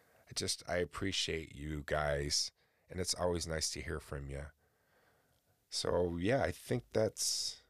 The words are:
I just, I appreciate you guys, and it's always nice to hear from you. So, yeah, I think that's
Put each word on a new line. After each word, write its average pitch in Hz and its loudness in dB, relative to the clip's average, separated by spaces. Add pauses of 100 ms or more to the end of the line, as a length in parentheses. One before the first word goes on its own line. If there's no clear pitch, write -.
(280)
I - -16
just, - -2
I 87 2
appreciate 87 0
you 73 -4
guys, 73 2 (380)
and 90 -6
it's 90 0
always 85 0
nice 80 -2
to 73 -6
hear 78 -4
from 71 -8
you. 71 -6 (1200)
So, 85 2
yeah, 110 4
I 82 2
think - -2 (100)
that's - 2 (120)